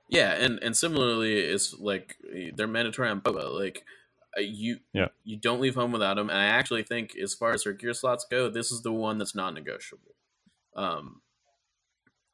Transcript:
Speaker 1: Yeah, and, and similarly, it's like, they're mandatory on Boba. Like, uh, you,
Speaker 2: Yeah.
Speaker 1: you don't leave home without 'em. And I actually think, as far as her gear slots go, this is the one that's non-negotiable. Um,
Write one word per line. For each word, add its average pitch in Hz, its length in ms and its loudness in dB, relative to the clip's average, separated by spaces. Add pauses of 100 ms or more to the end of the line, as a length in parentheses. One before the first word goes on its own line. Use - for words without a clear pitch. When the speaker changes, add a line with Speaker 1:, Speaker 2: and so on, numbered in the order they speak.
Speaker 1:
Yeah, 110 240 6
and, 117 300 2
and 113 140 0
similarly, 117 600 2
it's 92 400 0
like, 95 380 -2 (380)
they're 107 120 -2
mandatory 117 440 -2
on 98 100 -2
Boba. 80 320 0
Like, 92 320 -4 (520)
uh, 104 60 0
you, 107 360 -4 (140)
Speaker 2:
Yeah. 95 160 4 (160)
Speaker 1:
you 110 120 -8
don't 120 240 0
leave 131 140 2
home 120 180 0
without 101 260 2
'em. 104 120 0
And 98 80 2
I 101 80 6
actually 117 360 4
think, 113 340 -4
as 98 180 -4
far 117 180 2
as 117 120 0
her 104 80 -2
gear 117 220 -4
slots 123 360 0
go, 123 180 2
this 113 220 -2
is 120 120 -6
the 117 100 -2
one 110 260 0
that's 101 160 -4
non-negotiable. - 800 -8 (600)
Um, 82 440 -4 (1120)